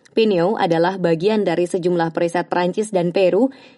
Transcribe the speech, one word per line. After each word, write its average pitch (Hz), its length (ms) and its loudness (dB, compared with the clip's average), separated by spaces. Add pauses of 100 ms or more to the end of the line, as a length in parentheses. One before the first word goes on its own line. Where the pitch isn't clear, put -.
(120)
Pinio 202 480 2
adalah 175 400 0
bagian 180 480 0
dari 175 240 -2
sejumlah 175 400 -2
periset 170 400 -4
Prancis 180 400 -2
dan 175 240 -2
Peru 196 320 2 (300)